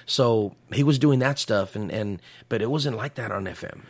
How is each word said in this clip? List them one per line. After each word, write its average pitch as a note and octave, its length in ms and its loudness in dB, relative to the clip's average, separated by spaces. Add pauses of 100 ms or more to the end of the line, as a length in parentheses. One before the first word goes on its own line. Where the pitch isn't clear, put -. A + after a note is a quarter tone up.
So A2+ 500 2 (160)
he C#3 120 2
was C#3 160 4
doing C#3 200 6
that C3+ 200 2
stuff, G2 360 0
and, G#2 160 -6
and, G2+ 300 -4 (280)
but A2 120 -2
it A2+ 80 0
wasn't C#3+ 260 -2
like A#2+ 200 -8
that A2 160 -6
on G2+ 160 -4
F - 160 -10
M. - 260 -14